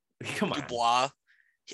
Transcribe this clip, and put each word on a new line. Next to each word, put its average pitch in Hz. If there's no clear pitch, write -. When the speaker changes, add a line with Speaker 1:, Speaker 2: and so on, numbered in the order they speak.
Speaker 1:
<laughs> -
Come 196
on. -
Speaker 2:
Dubois. 120